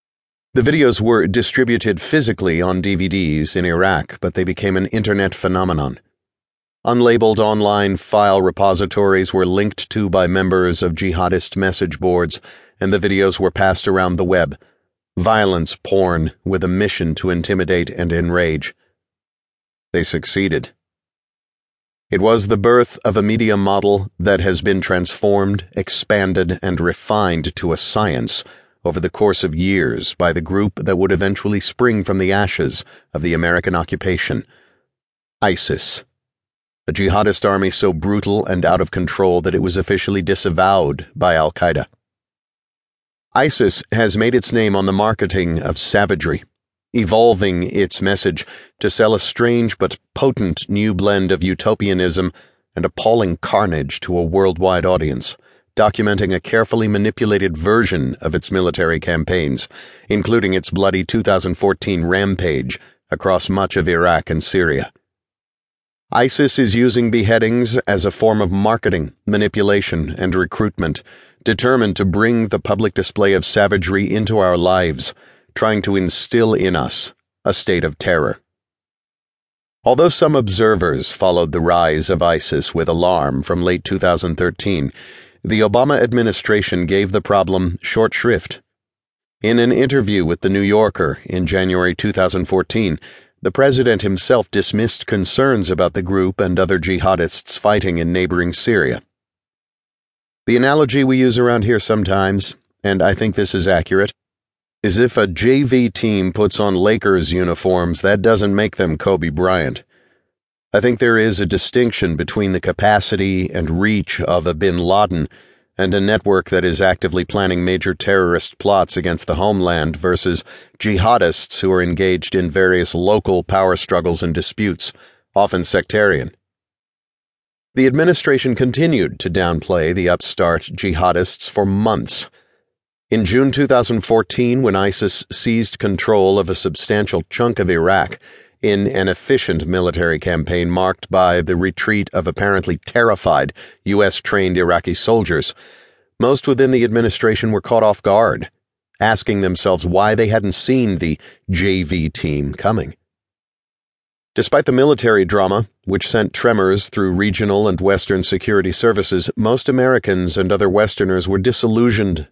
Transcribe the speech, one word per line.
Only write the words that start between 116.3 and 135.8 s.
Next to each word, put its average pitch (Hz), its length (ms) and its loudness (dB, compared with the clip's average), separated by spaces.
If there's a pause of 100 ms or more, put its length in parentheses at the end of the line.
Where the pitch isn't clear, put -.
that 90 140 2
is 85 160 0
actively 90 440 0
planning 92 400 -2
major 92 300 -2
terrorist 90 640 -2
plots 98 380 0
against 85 300 -4
the 82 100 -4
homeland 85 600 0
versus 87 480 -2 (340)
jihadists 101 800 0
who 95 100 0
are 92 120 2
engaged 90 520 -2
in 90 160 0
various 92 440 2
local 92 500 0
power 95 320 2
struggles 85 460 -2
and 85 120 -2
disputes, 87 580 -6 (420)
often 95 300 0
sectarian. 92 680 0 (1400)
The 131 120 4
administration 139 680 2
continued 127 640 0
to 90 100 -4
downplay 85 640 0
the 90 140 0
upstart 85 540 0
jihadists 90 880 -2
for 104 160 0
months. 98 640 -2 (800)
In 110 140 0
June 127 280 2
two 139 140 0
thousand 120 360 0
fourteen, 120 600 0
when 101 140 2
isis 95 560 0
seized 113 460 -2
control 98 600 2